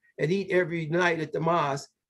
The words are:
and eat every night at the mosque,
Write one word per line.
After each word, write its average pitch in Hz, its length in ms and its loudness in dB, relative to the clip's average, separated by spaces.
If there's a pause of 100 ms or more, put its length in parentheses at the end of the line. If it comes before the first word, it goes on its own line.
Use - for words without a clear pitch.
(180)
and 147 120 0
eat 190 200 -2
every 170 360 0
night 170 340 2
at 147 120 -6
the 165 80 -2
mosque, 151 480 0 (220)